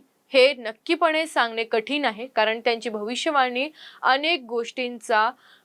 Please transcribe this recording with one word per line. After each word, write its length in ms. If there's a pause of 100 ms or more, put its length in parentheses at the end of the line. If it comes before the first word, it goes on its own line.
(320)
हे 220
नक्कीपणे 720
सांगणे 380
कठीण 400
आहे, 220
कारण 340
त्यांची 280
भविष्यवाणी 800 (340)
अनेक 400
गोष्टींचा 880 (340)